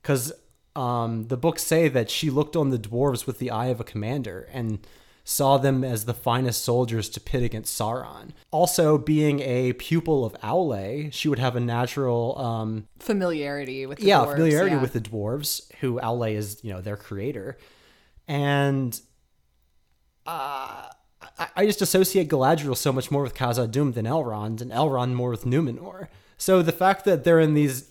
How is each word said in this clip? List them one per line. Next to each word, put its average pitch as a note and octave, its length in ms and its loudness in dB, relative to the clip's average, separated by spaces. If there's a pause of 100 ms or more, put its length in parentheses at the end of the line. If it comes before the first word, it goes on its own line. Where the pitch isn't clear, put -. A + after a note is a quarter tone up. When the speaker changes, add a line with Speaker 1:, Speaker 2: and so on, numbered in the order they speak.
Speaker 1:
'Cause, C3+ 320 -2 (420)
um, A#2 520 -4
the B2+ 100 -4
books D#3+ 260 0
say E3 240 4
that B2 220 0
she D#3 220 -2
looked D3 240 0
on C#3+ 160 2
the A#2+ 80 0
dwarves A#2+ 480 -2
with B2 100 -6
the B2 140 -4
eye A#2 160 -2
of A#2 120 -2
a A2+ 60 -6
commander G#2+ 680 -6
and A2+ 280 -4 (440)
saw C#3 320 4
them C3 280 2
as A2+ 220 -4
the A#2 100 -2
finest B2 480 0
soldiers A#2 440 0
to - 120 -12
pit B2 240 -2
against A2 360 -4
Sauron. A#2 520 -6 (180)
Also, D#3 480 4
being D3+ 440 2
a B2+ 320 0
pupil D#3+ 520 0
of G#2+ 160 -6
Aule, C3 720 -2
she - 160 -2
would C3+ 80 2
have B2 180 0
a A#2+ 40 0
natural, A#2+ 800 -2
um, A2 480 -4 (100)
Speaker 2:
Familiarity C#3+ 880 -4
with C#3 140 -12
the G#3 60 -4
Speaker 1:
yeah, E3+ 200 6
Speaker 2:
dwarves, - 60 -4
Speaker 1:
familiarity D#3+ 440 4
Speaker 2:
yeah. C3+ 60 2
Speaker 1:
with B2 120 -2
the A#2+ 60 -2
dwarves, A2 760 -6
who B2+ 240 -4
Aule A#2 360 -2
is, G#2+ 280 -6
you G#2 100 -8
know, F2+ 80 -10
their G#2 160 -6
creator. G#2+ 580 -8 (720)
And, C#3 720 0 (1300)
uh, C3+ 600 -10 (500)
I, E3 180 -6
I G3 100 4
just G#3 160 0
associate F#3+ 480 2
Galadriel C#3+ 480 2
so C#3+ 140 0
much B2+ 200 -2
more C#3+ 120 2
with A#2+ 120 -6
Khazad-dûm B2 580 0
than A2 120 -2
Elrond, A2+ 560 -2
and A#2+ 100 -10
Elrond B2+ 420 0
more B2 160 -2
with A#2 160 -6
Numenor. D#3+ 640 -2 (300)
So F#3 240 6
the D#3+ 100 2
fact F#3+ 340 2
that E3 180 4
they're E3 160 8
in D#3 140 6
these C#3+ 380 2